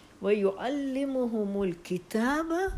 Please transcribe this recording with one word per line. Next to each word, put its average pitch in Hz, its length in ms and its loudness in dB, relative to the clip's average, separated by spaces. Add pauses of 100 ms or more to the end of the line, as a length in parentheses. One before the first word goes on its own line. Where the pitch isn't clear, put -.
(220)
"વયુઅલ્લિમુહુમુલ 220 1500 0
કિતાબ 240 800 -2 (260)